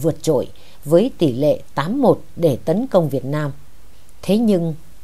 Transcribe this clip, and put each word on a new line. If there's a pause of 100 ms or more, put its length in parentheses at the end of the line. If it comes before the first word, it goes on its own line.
vượt
trội (380)
với
tỷ
lệ (140)
tám
một (140)
để
tấn
công
Việt
Nam. (720)
Thế
nhưng, (300)